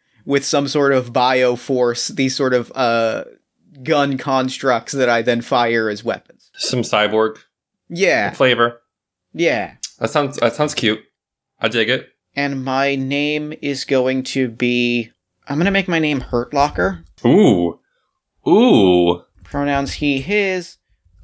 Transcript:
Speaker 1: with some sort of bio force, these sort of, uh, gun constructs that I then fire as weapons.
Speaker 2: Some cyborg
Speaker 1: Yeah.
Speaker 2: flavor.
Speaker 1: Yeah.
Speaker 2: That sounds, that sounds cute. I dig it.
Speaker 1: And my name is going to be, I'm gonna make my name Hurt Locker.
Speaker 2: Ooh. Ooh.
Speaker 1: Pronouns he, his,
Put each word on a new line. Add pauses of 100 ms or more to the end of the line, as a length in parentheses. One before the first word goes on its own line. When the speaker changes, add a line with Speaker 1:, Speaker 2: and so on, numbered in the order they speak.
(260)
Speaker 1:
with
some
sort
of
bio
force,
these
sort
of,
uh, (580)
gun
constructs
that
I
then
fire
as
weapons.
Speaker 2:
Some
cyborg (520)
Speaker 1:
Yeah.
Speaker 2:
flavor. (520)
Speaker 1:
Yeah. (240)
Speaker 2:
That
sounds,
that
sounds
cute. (640)
I
dig
it. (260)
Speaker 1:
And
my
name
is
going
to
be, (360)
I'm
gonna
make
my
name
Hurt
Locker. (200)
Speaker 2:
Ooh. (640)
Ooh. (240)
Speaker 1:
Pronouns
he,
his, (480)